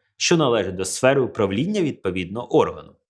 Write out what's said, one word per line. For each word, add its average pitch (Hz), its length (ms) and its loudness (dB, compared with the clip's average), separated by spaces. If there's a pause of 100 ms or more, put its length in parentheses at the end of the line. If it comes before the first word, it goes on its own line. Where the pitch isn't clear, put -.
(180)
що - 200 2
належать 110 380 2
до 92 100 -4
сфери 135 360 2
управління 110 600 -2
відповідного 95 720 -4
органу. 78 400 0 (140)